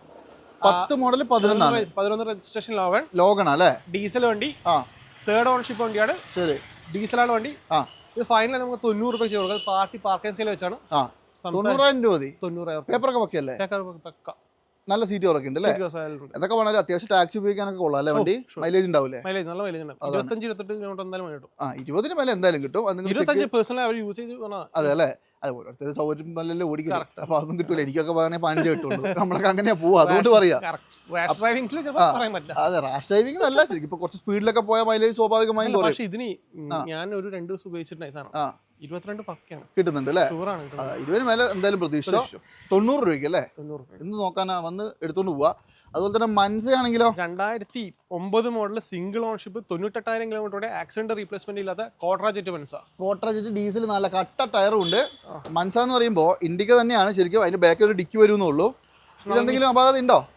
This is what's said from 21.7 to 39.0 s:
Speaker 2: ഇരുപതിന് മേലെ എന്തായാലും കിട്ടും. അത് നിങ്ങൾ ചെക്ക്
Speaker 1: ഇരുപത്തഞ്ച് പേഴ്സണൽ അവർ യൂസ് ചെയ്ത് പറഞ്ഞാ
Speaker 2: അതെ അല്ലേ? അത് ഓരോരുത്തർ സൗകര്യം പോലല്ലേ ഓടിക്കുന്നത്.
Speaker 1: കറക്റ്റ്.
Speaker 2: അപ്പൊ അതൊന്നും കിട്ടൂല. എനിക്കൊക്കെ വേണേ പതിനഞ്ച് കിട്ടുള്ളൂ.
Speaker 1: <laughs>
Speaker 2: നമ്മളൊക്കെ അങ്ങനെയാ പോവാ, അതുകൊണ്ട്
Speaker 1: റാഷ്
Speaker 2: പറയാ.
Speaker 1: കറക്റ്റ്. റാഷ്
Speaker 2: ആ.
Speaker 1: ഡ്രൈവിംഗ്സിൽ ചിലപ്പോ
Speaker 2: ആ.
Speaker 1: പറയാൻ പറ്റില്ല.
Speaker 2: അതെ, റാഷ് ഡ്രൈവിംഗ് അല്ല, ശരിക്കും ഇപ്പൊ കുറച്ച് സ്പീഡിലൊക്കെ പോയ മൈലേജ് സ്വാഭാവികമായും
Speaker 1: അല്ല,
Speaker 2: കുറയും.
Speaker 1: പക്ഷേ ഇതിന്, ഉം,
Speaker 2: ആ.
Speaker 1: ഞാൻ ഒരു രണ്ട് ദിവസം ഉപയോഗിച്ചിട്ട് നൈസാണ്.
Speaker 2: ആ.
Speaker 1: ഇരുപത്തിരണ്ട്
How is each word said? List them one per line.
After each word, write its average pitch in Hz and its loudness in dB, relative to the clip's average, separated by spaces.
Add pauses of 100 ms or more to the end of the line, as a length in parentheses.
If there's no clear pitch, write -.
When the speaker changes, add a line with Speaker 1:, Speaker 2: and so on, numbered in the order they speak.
Speaker 2:
ഇരുപതിന് 180 -4
മേലെ 262 0
എന്തായാലും 180 2
കിട്ടും. 185 -2
അത് 185 -2
നിങ്ങൾ 190 -4
ചെക്ക് 247 0
Speaker 1:
ഇരുപത്തഞ്ച് 294 0
പേഴ്സണൽ 247 -2
അവർ 233 0
യൂസ് 208 -8
ചെയ്ത് 240 -12
പറഞ്ഞാ 202 -10 (100)
Speaker 2:
അതെ 151 2
അല്ലേ? 147 2 (280)
അത് 139 -4
ഓരോരുത്തർ 123 -10
സൗകര്യം 151 -6
പോലല്ലേ 170 -4
ഓടിക്കുന്നത്. 156 -4
Speaker 1:
കറക്റ്റ്. - -14
Speaker 2:
അപ്പൊ 156 0
അതൊന്നും 160 -2
കിട്ടൂല. 165 0
എനിക്കൊക്കെ 151 -2
വേണേ 165 0
പതിനഞ്ച് 165 0
കിട്ടുള്ളൂ. 196 -2
Speaker 1:
<laughs> 196 -4
Speaker 2:
നമ്മളൊക്കെ 190 0
അങ്ങനെയാ 202 2
പോവാ, 170 6
അതുകൊണ്ട് 185 6
Speaker 1:
റാഷ് 220 10
Speaker 2:
പറയാ. 170 4
Speaker 1:
കറക്റ്റ്. - -10
റാഷ് 170 0
Speaker 2:
ആ. 156 2
Speaker 1:
ഡ്രൈവിംഗ്സിൽ 240 -2
ചിലപ്പോ 285 0
Speaker 2:
ആ. 170 4
Speaker 1:
പറയാൻ 220 -2
പറ്റില്ല. 160 -8
Speaker 2:
അതെ, 160 0
റാഷ് 139 -4
ഡ്രൈവിംഗ് 254 2
അല്ല, 277 4
ശരിക്കും 165 -6
ഇപ്പൊ 175 -10
കുറച്ച് 175 -8
സ്പീഡിലൊക്കെ 208 0
പോയ 220 2
മൈലേജ് 220 2
സ്വാഭാവികമായും 220 2
Speaker 1:
അല്ല, 208 0
Speaker 2:
കുറയും. - 2
Speaker 1:
പക്ഷേ - -4
ഇതിന്, 208 -10
ഉം, 156 -10
Speaker 2:
ആ. 151 -4
Speaker 1:
ഞാൻ 165 -8
ഒരു 196 -8
രണ്ട് 175 -12
ദിവസം 190 -12
ഉപയോഗിച്ചിട്ട് 170 -14
നൈസാണ്. 143 -14
Speaker 2:
ആ. 143 -6 (260)
Speaker 1:
ഇരുപത്തിരണ്ട് 180 -12